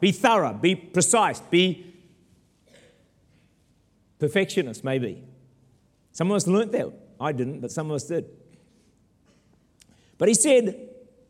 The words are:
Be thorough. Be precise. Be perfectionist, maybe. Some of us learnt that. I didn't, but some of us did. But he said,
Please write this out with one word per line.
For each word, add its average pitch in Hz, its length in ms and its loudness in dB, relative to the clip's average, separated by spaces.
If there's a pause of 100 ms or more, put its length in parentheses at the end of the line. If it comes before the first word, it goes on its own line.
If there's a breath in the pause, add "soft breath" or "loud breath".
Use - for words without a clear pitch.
Be 190 100 4
thorough. 190 440 2
Be 170 200 2
precise. 180 680 0
Be 180 540 0 (2250 soft breath)
perfectionist, 151 680 -2
maybe. 127 380 -4 (880)
Some 180 180 -4
of 208 60 0
us 185 100 -2
learnt 208 260 0
that. 135 180 -4 (300)
I 147 120 -4
didn't, 131 280 -6
but 123 100 -10
some 156 200 -8
of 151 60 -4
us 135 80 -8
did. 165 220 -6 (1900 soft breath)
But 185 120 2
he 233 60 6
said, 240 540 2 (420)